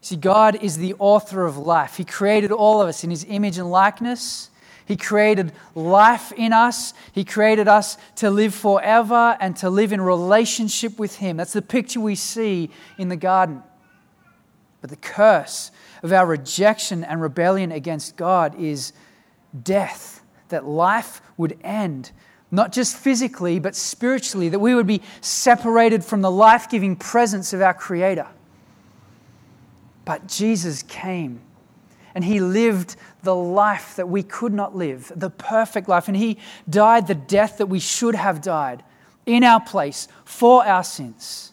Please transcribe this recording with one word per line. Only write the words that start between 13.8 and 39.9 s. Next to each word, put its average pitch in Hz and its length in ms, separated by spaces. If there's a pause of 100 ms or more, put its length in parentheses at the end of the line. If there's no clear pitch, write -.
But 131 100
the 147 60
curse - 760 (320)
of 165 100
our 185 140
rejection 170 800
and 160 180
rebellion 170 480
against 156 460
God 170 420
is 147 340 (720)
death, - 580 (280)
that 139 180
life 175 560 (140)
would 165 260
end, 175 480 (400)
not 185 220
just 240 240
physically, 220 640
but 185 160
spiritually, 233 720
that 185 100
we 240 160
would 233 140
be 208 120 (200)
separated 233 840
from 202 180
the 190 80
life-giving 208 680
presence 214 560
of 190 100
our 185 100
Creator. 180 540 (1800)
But 160 220
Jesus 185 560
came, 165 580 (760)
and 180 100
he 202 160
lived 190 560 (260)
the 185 120
life 185 600
that 180 140
we 190 160
could 226 280
not 202 220
live, 143 400
the 170 160
perfect 220 580
life, 180 200
and 196 80
he 220 200 (320)
died 214 380
the 185 80
death 202 440
that 208 80
we 190 120
should 233 380
have 180 260
died 143 400 (420)
in 240 200
our 226 160
place 147 480 (160)